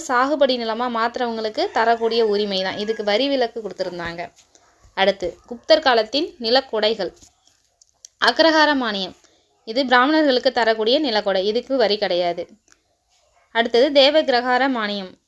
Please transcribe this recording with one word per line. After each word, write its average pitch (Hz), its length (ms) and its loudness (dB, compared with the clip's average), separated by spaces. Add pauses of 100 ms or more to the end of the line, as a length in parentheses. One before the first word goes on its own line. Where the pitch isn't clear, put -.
சாகுபடி 269 500 2
நிலமா 226 380 -4
மாத்துறவங்களுக்கு 233 760 -4
தரக்கூடிய 226 540 2
உரிமை 202 380 0
தான். 190 140 -6
இதுக்கு 214 260 -4
வரி 208 240 0
விலக்கு 240 340 -2
கொடுத்துருந்தாங்க. 175 720 -8 (600)
அடுத்து 190 440 0 (100)
குப்தர் 311 340 2
காலத்தின் 262 580 0
நிலக்கொடைகள். 220 760 -2 (1120)
அக்ரஹார 302 500 4
மானியம். 208 400 -6 (500)
இது 247 200 -2
பிராமணர்களுக்கு 254 680 2
தரக்கூடிய 226 480 2
நிலக்கொடை. 202 460 -2
இதுக்கு 240 320 -2
வரி 208 200 2
கிடையாது. 175 500 -4 (1040)
அடுத்தது 247 500 2
தேவகிரகார 262 680 2
மானியம். 208 580 -6